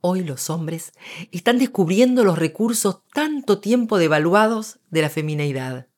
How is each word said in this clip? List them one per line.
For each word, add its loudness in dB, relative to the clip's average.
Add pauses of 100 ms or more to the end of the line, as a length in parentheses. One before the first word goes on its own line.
Hoy -2
los -8
hombres -8 (400)
están 0
descubriendo 2
los 4
recursos -2 (140)
tanto -2
tiempo 0
devaluados 2 (120)
de 0
la 0
femineidad. -6